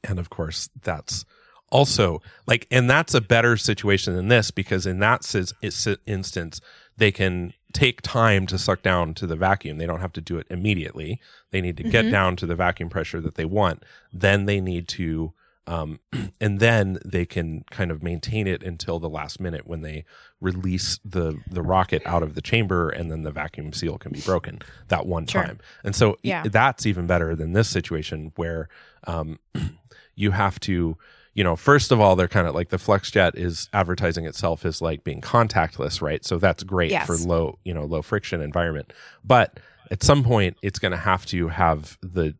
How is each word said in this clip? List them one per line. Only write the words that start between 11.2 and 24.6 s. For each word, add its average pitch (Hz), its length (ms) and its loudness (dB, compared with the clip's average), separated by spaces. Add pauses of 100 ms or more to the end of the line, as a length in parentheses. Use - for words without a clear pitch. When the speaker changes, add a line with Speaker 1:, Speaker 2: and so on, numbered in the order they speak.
Speaker 1:
They 95 80 -2
need 87 180 -4
to - 60 -10
get 113 220 2
Speaker 2:
Mm-hmm. - 60 0
Speaker 1:
down 92 260 2
to 92 80 -6
the 85 100 -2
vacuum 90 340 -2
pressure 82 300 -6
that 80 160 -6
they 82 100 -4
want. 92 380 0 (300)
Then 98 320 2
they 101 160 0
need 87 280 -4
to, 80 440 -4 (340)
um, 78 320 -6 (200)
<clears throat> - 200 -10
and 101 200 0
then 104 440 4
they 90 220 -2
can 82 460 -6
kind 92 180 -4
of 78 140 -6
maintain 87 440 -4
it 92 160 -4
until 85 360 -6
the 80 100 -6
last 76 320 -10
minute 85 240 -6
when 82 160 -10
they 78 240 -10 (340)
release 92 640 -2
the, 85 340 -4 (120)
the 90 140 -6
rocket 90 420 2
out 85 160 0
of 76 140 -6
the 76 60 -8
chamber, 92 500 0
and 82 180 -6
then 78 140 -6
the 78 80 -6
vacuum 76 420 -10
seal 78 240 -6
can - 140 -12
be 71 100 -10
broken - 380 -2 (300)